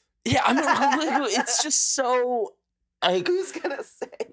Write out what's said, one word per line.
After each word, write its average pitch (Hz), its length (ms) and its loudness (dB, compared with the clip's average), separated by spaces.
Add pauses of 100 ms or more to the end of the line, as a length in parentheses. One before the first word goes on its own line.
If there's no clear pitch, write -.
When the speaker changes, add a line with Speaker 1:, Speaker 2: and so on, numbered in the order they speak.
(260)
Speaker 1:
Yeah, 247 180 2
I 240 100 4
mean, 294 560 2
Speaker 2:
<laughs> 277 100 0
Speaker 1:
really, 233 140 -2
it's - 280 0
just - 320 0
so, 247 640 0 (480)
like, 180 240 2
Speaker 2:
Who's 359 240 0
gonna 349 320 -8
say - 260 -14 (240)